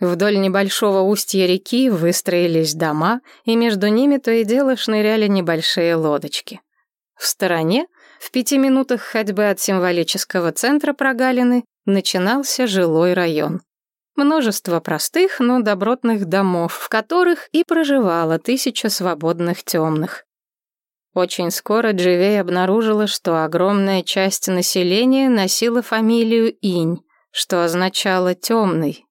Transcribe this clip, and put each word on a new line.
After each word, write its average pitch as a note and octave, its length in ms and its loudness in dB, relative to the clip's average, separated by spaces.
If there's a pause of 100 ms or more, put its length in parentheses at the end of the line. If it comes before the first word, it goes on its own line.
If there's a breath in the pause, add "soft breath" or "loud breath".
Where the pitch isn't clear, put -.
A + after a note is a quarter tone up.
Вдоль F#3+ 400 0
небольшого F#3+ 640 0
устья F#3+ 440 0
реки A#3 440 0
выстроились E3+ 840 0
дома, D#3+ 460 -2 (240 loud breath)
и A3+ 100 0
между G#3+ 340 2
ними C4+ 280 4
то C4 140 -2
и A3+ 140 2
дело B3+ 320 2
шныряли G#3+ 500 0
небольшие E3+ 680 0
лодочки. D3+ 680 -4 (560)
В - 100 -8
стороне, F3+ 600 0 (320 soft breath)
в - 120 -16
пяти B3+ 260 0
минутах C4 460 2
ходьбы G#3 480 -2
от F#3+ 100 -2
символического F3 920 -2
центра C#4+ 420 0
прогалины, B3 720 0 (200)
начинался G3+ 840 0
жилой F3+ 460 2
район. E3 480 -2 (560)
Множество C4+ 640 0
простых, D#4+ 580 -2
но B3 220 2
добротных G#3+ 640 0
домов, F3+ 460 0
в - 160 -12
которых E4 640 0
и D#4+ 120 2
проживало G#3 760 0
тысяча A#3+ 500 -2
свободных E3+ 760 -2
темных. D#3+ 600 -2 (880)
Очень F3+ 360 -2
скоро A3 420 -2
Дживей F#3 480 2
обнаружила, G3+ 680 0
что E3 380 -2
огромная F#3+ 580 0
часть F#3+ 460 -2
населения G3 800 0
носила A#3 540 0
фамилию A3+ 800 2
Инь, F3 400 -2 (320)
что F3 320 -2
означало F3+ 680 0
«темный», F3+ 760 -2